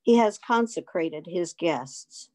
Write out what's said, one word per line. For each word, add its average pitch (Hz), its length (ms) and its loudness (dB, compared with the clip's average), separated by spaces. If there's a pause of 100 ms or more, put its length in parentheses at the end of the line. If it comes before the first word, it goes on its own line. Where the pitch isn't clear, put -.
He 233 180 6
has 214 200 2
consecrated 175 880 -2
his 175 260 -4
guests. - 840 -6